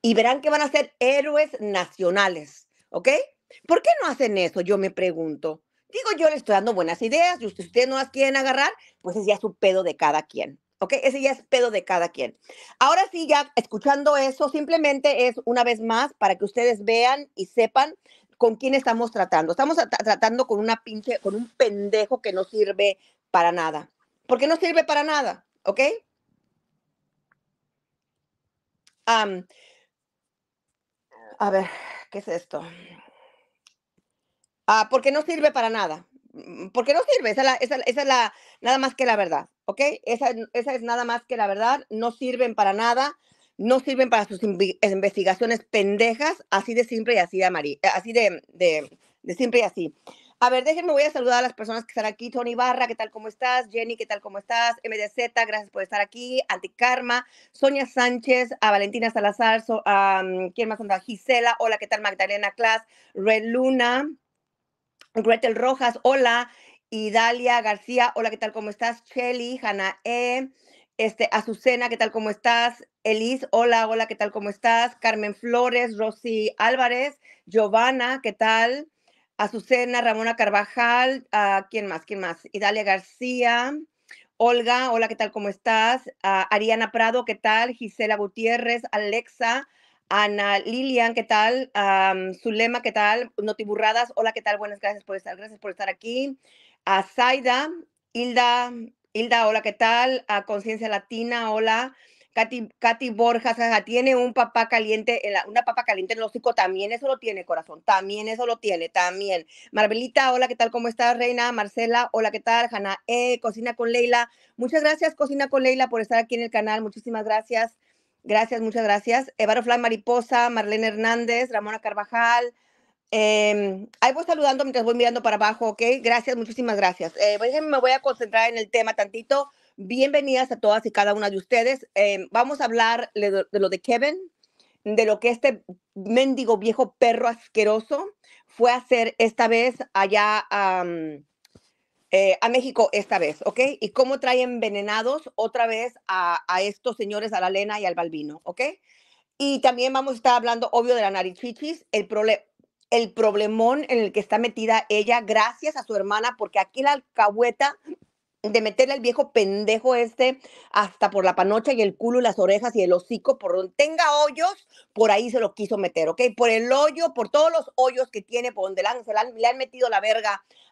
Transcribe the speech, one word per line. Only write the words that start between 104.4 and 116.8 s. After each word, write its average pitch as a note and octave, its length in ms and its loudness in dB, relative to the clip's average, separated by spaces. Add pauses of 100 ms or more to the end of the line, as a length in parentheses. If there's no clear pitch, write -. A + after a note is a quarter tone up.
caliente A3 580 -2
en G3+ 80 -4
la, F#3+ 120 -2
una A3+ 180 0
papa A#3+ 200 -4
caliente G3 300 -2
en A3 60 -8
el A3 40 -4
hocico, A#3 300 -4
también F#3+ 380 0
eso A#3+ 160 -6
lo C4 100 -2
tiene, G3 260 -8
corazón, D#3+ 380 -8
también G3+ 460 0
eso A3+ 180 -4
lo A#3 120 -2
tiene, E3+ 300 -2
también. F#3 580 -2 (260)
Marvelita, A#3 600 2
hola, B3+ 160 0
¿qué A#3+ 80 -8
tal? A#3 140 0
¿Cómo A#3 180 -4
estás, A#3 300 0
reina? A#3+ 340 -2
Marcela, A#3 600 -2
hola, A3 180 0
¿qué G#3 100 -8
tal? A#3 300 2
Hanna G3+ 260 -4 (100)
E, A#3+ 340 -2
Cocina A#3 340 -6
con A#3 180 -4
Leila, A#3+ 380 2 (260)
muchas B3+ 240 0
gracias, D#4 340 2
Cocina C#4 340 -2
con C4+ 160 0
Leila, B3+ 240 2
por A#3 120 -2
estar A#3 180 0
aquí A#3 180 -2
en A#3 60 -4
el A#3 80 -6
canal, G#3+ 300 -2